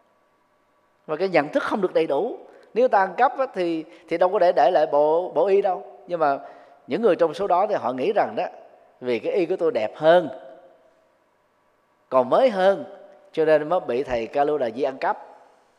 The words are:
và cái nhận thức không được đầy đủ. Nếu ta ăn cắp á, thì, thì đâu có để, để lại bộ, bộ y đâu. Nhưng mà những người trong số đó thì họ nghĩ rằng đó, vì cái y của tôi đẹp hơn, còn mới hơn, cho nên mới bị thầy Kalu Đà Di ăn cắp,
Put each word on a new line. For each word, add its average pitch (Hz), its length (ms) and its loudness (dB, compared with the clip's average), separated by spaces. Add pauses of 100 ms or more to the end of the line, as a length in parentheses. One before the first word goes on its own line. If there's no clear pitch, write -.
(1040)
và 156 100 -6
cái 185 140 -2
nhận 151 200 2
thức 294 140 -2
không - 180 -4
được 180 120 -2
đầy 165 140 0
đủ. 175 300 -2 (360)
Nếu 247 140 2
ta 214 120 4
ăn 190 180 0
cắp 254 200 2
á, 262 160 -2
thì, 170 320 -4 (240)
thì 165 80 -2
đâu 180 120 4
có 202 100 0
để, 180 120 4
để 165 200 4
lại 156 200 4
bộ, 151 440 2
bộ 160 100 2
y 196 160 2
đâu. 185 240 -4 (220)
Nhưng 175 120 -6
mà 143 200 0 (480)
những 156 140 -4
người 202 140 4
trong 160 180 2
số 196 140 -6
đó 185 200 2
thì 202 80 -2
họ 131 180 -4
nghĩ 165 200 -4
rằng 202 240 0
đó, 180 80 -4 (560)
vì 123 180 -2
cái 156 140 -6
y 185 120 0
của 180 100 -4
tôi 165 160 -2
đẹp 110 240 -4
hơn, 160 340 4 (1800)
còn 127 200 2
mới 220 200 4
hơn, 190 360 0 (460)
cho 156 140 0
nên 151 240 2
mới 180 100 0
bị 127 240 -4
thầy 120 240 -6
Kalu 147 300 -2
Đà 127 120 -2
Di 120 140 -8
ăn 135 140 -4
cắp, 170 200 -4 (600)